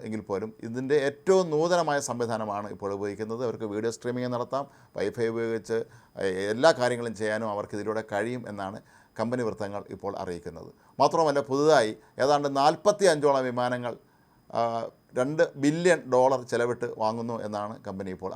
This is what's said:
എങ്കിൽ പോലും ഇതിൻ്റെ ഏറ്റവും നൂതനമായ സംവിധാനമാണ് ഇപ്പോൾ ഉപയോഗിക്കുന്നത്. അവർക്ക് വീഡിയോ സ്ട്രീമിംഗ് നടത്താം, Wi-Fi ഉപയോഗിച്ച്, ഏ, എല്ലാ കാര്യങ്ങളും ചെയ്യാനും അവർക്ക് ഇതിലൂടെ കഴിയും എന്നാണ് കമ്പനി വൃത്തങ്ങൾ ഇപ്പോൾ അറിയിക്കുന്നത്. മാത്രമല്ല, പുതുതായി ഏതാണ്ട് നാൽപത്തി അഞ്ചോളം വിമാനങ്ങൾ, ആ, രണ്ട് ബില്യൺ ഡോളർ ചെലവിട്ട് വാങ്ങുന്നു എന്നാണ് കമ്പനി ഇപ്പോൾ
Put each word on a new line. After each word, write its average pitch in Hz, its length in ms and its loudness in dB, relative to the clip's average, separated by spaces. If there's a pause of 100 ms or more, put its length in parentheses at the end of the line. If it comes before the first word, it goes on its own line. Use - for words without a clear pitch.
എങ്കിൽ 110 220 -6
പോലും 104 220 -4 (180)
ഇതിൻ്റെ 131 300 0 (100)
ഏറ്റവും 185 460 2
നൂതനമായ 156 460 2 (100)
സംവിധാനമാണ് 110 680 -2
ഇപ്പോൾ 101 220 -6
ഉപയോഗിക്കുന്നത്. 107 500 -6
അവർക്ക് 110 260 -6
വീഡിയോ 110 240 -2
സ്ട്രീമിംഗ് 123 380 -4
നടത്താം, 123 280 -4 (340)
Wi-Fi 107 360 -2
ഉപയോഗിച്ച്, 113 460 -2 (440)
ഏ, 98 40 0 (260)
എല്ലാ 131 260 6
കാര്യങ്ങളും 120 420 0
ചെയ്യാനും 110 340 -2
അവർക്ക് 104 240 -6
ഇതിലൂടെ 107 240 -2 (100)
കഴിയും 117 400 -4
എന്നാണ് 101 260 -8 (400)
കമ്പനി 120 260 -2
വൃത്തങ്ങൾ 101 360 -4 (120)
ഇപ്പോൾ 98 180 -6 (100)
അറിയിക്കുന്നത്. 85 460 -10 (340)
മാത്രമല്ല, 147 380 4 (120)
പുതുതായി 139 400 6 (320)
ഏതാണ്ട് 143 240 4 (100)
നാൽപത്തി 165 540 4
അഞ്ചോളം 143 360 4
വിമാനങ്ങൾ, 123 460 -2 (680)
ആ, - 20 2 (580)
രണ്ട് 151 240 2 (200)
ബില്യൺ 165 360 4 (160)
ഡോളർ 127 260 4 (100)
ചെലവിട്ട് 120 360 0 (160)
വാങ്ങുന്നു 117 420 -2
എന്നാണ് 104 300 -6 (120)
കമ്പനി 95 300 -8
ഇപ്പോൾ 92 180 -8